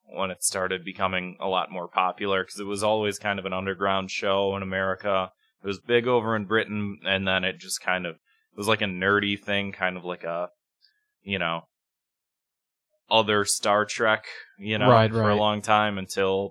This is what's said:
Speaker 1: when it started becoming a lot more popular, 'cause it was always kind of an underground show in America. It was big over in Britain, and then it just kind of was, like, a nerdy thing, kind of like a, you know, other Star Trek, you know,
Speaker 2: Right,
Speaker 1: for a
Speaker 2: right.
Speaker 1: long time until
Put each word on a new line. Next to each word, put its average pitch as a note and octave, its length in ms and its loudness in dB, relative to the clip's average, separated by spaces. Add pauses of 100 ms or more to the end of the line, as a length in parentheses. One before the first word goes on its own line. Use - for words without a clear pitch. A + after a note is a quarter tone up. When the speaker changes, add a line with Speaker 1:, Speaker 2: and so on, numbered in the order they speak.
Speaker 1:
when F#2 260 -6
it F2+ 120 -8
started F#2 420 -2
becoming F#2 560 -4
a F2+ 60 -4
lot F#2 240 0
more F2 160 -8
popular, F#2+ 580 0
'cause - 140 -14
it G2+ 60 -8
was G2+ 180 -4
always G#2+ 360 0
kind G2+ 200 -2
of F#2 60 -8
an F#2 80 -4
underground F#2+ 580 -2
show G2 440 0
in G2 60 -6
America. F#2+ 720 -2 (320)
It G2 40 -10
was G2 140 -4
big A#2+ 260 2
over A2+ 280 2
in G#2 100 -4
Britain, G#2 580 -2
and F#2+ 240 0
then F#2 160 2
it F#2 140 -4
just F#2 240 -10
kind F2+ 240 -2
of E2 120 -8 (400)
was, G2+ 100 -6
like, G#2+ 140 2
a G#2 40 0
nerdy G2+ 540 0
thing, G2+ 320 -2
kind F#2 240 -2
of F2 80 -12
like F2 220 -8
a, E2+ 240 -6 (720)
you G2 180 -4
know, E2 220 -2 (1500)
other G#2+ 360 4
Star G#2 400 2
Trek, A2 400 0 (340)
you G#2+ 180 -4
know, G#2 120 4
Speaker 2:
Right, A2+ 200 6
Speaker 1:
for A2+ 120 0
a G#2+ 60 2
Speaker 2:
right. G#2 100 4
Speaker 1:
long G#2+ 240 0
time G#2+ 360 2
until F#2+ 540 0